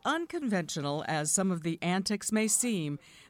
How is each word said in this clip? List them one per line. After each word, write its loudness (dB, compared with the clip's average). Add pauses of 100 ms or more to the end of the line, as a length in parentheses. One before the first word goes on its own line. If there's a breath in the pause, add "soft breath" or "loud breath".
unconventional 0
as 0
some 4
of 0
the -2
antics -2
may 2
seem, 0 (300 loud breath)